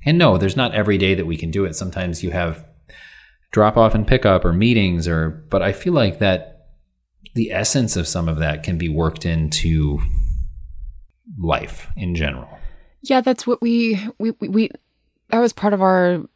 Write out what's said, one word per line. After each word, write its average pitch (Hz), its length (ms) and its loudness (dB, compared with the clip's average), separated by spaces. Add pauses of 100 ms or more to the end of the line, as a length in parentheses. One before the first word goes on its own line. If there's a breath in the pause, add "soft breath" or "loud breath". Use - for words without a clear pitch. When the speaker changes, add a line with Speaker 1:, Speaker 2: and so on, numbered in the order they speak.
Speaker 1:
And 156 140 4
no, 160 180 6
there's 180 200 0
not 120 180 -2
every 104 240 2
day 95 160 4
that 87 120 -2
we 82 100 -4
can 82 140 -6
do 98 140 0
it. 82 120 -6
Sometimes 90 460 -6
you 87 100 -4
have 85 340 -4 (840 loud breath)
drop 107 240 4
off 113 180 6
and 107 120 2
pick 113 200 4
up 92 180 4
or 87 80 4
meetings, 95 560 2
or, 80 400 -2
but 95 140 0
I 98 100 0
feel 175 220 -2
like 110 240 2
that - 480 -2 (680)
the 113 180 -4
essence 107 440 -2
of 87 100 -2
some 82 220 -4
of 78 100 -2
that 76 240 -2
can 90 140 -4
be 85 140 -2
worked 80 340 -2
into 78 760 0 (1400 loud breath)
life - 580 -6
in 87 180 -4
general. 71 340 -6 (540 loud breath)
Speaker 2:
Yeah, 262 180 2
that's 254 260 -2
what 240 160 -2
we, 233 360 0 (200)
we, 220 140 -2
we, 202 160 -8
we, 220 220 0 (580)
that 226 120 0
was 240 120 2
part 202 200 0
of 190 100 0
our 180 400 4 (140)